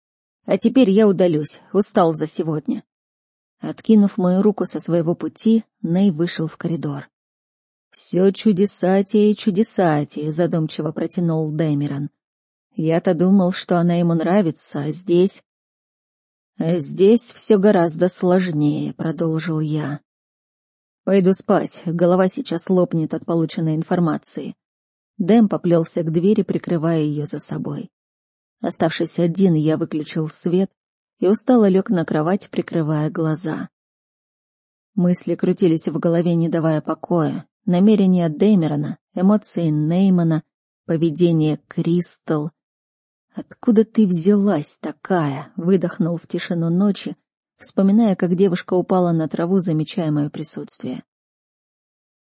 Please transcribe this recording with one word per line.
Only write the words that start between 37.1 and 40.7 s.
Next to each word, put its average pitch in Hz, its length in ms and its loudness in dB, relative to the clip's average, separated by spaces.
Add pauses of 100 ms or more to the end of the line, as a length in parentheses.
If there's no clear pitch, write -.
Намерения 185 640 4
Дэмерона, 156 720 0 (160)
эмоции 185 540 0
Неймана, 165 760 2 (420)